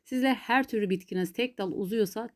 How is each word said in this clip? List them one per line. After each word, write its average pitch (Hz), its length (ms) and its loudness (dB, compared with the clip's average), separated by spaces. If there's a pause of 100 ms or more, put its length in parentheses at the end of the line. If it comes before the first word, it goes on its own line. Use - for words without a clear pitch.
Sizler 254 300 2
her 254 340 2
türlü 208 220 0
bitkiniz 185 420 -2
tek 247 260 -4
dal 190 140 -2
uzuyorsa 208 640 -2